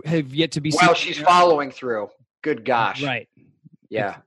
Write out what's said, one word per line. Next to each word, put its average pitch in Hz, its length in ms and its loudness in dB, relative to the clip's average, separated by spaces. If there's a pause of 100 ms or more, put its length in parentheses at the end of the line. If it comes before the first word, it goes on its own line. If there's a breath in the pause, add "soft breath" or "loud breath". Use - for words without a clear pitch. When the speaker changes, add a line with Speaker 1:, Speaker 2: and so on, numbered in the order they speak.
Speaker 1:
have 151 300 -4
yet 156 180 -2
to 160 80 -6
be 151 140 -4
Speaker 2:
Well, 175 220 4
Speaker 1:
seen? 175 160 -6
Speaker 2:
she's 151 100 -10
following 170 480 4
through. 113 380 -6 (340)
Good 131 220 -4
gosh. 117 360 0
Speaker 1:
Right. 131 280 -6 (640)
Speaker 2:
Yeah. 104 260 -6 (100)